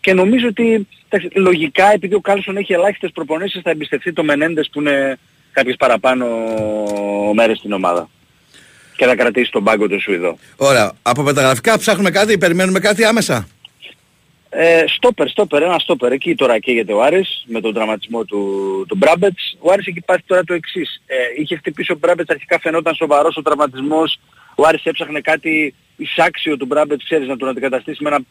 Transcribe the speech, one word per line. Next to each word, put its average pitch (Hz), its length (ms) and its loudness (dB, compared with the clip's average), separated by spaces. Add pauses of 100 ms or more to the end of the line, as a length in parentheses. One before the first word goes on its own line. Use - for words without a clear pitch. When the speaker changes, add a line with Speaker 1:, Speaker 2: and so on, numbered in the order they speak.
Speaker 1:
και 190 120 2
νομίζω 220 360 4
ότι, 226 400 0 (200)
εντάξει, 180 300 -2
λογικά, 185 540 4
επειδή 196 220 0
ο 196 60 2
Κάλσον 196 360 -2
έχει 202 160 -4
ελάχιστες 185 380 0
προπονήσεις, 165 520 -6
θα 175 80 -2
εμπιστευτεί 151 420 -4
το 165 100 -4
Μενέντες 151 500 0
που 147 80 -6
είναι 139 380 0 (340)
κάποιες 127 240 0
παραπάνω 127 500 2 (1080)
μέρες 110 240 2
στην 104 140 -8
ομάδα. 87 360 -2 (880)
Και 131 80 0
θα 123 120 4
κρατήσει 120 340 0
τον 104 140 -2
πάγκο 107 240 2
του 95 120 -2
Σουηδό. 87 380 -4 (180)
Speaker 2:
Ωραία. 131 360 2 (100)
Από 127 200 0
μεταγραφικά 147 560 2
ψάχνουμε 190 320 2
κάτι, 202 280 2
περιμένουμε 185 400 2
κάτι 208 260 2
άμεσα; 180 440 0 (1000)
Speaker 1:
Ε, 165 380 4
στόπερ, 185 420 2
στόπερ, 156 340 0
ένα 175 160 0
στόπερ. 127 340 0
Εκεί 127 220 -2
τώρα 120 240 2
καίγεται 113 340 -2
ο 104 100 2
Άρης 180 440 0
με 117 140 -6
τον 104 140 -4
τραυματισμό 110 500 -4
του, 98 640 -4
του 110 80 -6
Μπράμπετς. 180 640 2
Ο 175 140 2
Άρης 196 140 0
έχει 175 140 -10
πάθει 180 260 0
τώρα 180 180 2
το 175 100 -4
εξής. 165 520 -8
Ε, 135 80 -8 (260)
είχε 156 160 -4
χτυπήσει 160 360 -6
ο 165 80 -2
Μπράμπετς, 170 300 -2
αρχικά 160 280 -2
φαινόταν 160 360 -2
σοβαρός 147 420 2
ο 156 60 -10
τραυματισμός. 147 760 -2 (360)
Ο 143 120 4
Άρης 156 180 2
έψαχνε 151 360 -6
κάτι 156 540 -2 (220)
εισάξιο 160 600 -2
του 131 100 -6
Μπράμπετς, 147 380 0
ξέρεις, 135 240 -2
να 135 80 -4
τον 131 120 -4
αντικαταστήσει 131 540 -6
με 151 60 -2
ένα 143 120 0 (100)